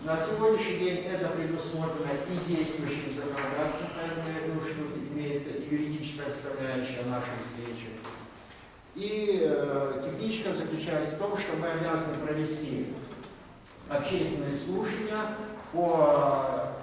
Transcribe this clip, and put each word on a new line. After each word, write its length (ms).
На 120
сегодняшний 600
день 280
это 220
предусмотрено 800
и 220
действующим 600
законодательством, 800
поэтому 400
я 140
думаю, 180
что 140
имеется 360
и 240
юридическая 560
составляющая 760
нашей 400
встречи. 440
И, 480
э, 600
техническая 500
заключается 640
в 20
том, 200
что 180
мы 120
обязаны 480
провести 600
общественные 680
слушания 800
по 1000